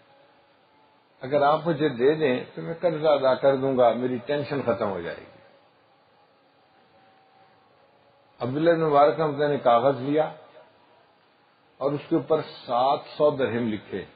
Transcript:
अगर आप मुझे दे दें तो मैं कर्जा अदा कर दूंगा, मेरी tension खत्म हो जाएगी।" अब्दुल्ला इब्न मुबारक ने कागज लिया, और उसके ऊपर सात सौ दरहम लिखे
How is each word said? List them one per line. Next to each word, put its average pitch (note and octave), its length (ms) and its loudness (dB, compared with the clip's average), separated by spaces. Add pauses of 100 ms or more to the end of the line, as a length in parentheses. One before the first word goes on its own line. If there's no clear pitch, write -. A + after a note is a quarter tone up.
(1200)
अगर C#3+ 200 0
आप D3+ 240 2
मुझे D3+ 240 0
दे C3 240 2
दें C#3 400 -2
तो E3 80 -12
मैं E3 120 -8
कर्जा D#3+ 360 0
अदा C3+ 240 4
कर C#3 220 2
दूंगा, C3 340 2
मेरी B2 280 -4
tension C#3+ 440 -4
खत्म A2+ 240 -2
हो F#2+ 160 -6
जाएगी।" - 360 -14 (3000)
अब्दुल्ला D3 320 0
इब्न E3 100 0
मुबारक D3 380 4
ने D3 380 -2
कागज B2 420 2
लिया, D3+ 380 -4 (1400)
और C#3 140 -2
उसके D#3 220 -4
ऊपर D3+ 240 -2
सात C3+ 680 -4
सौ D3 240 2
दरहम A#2+ 380 -4
लिखे G2 480 -8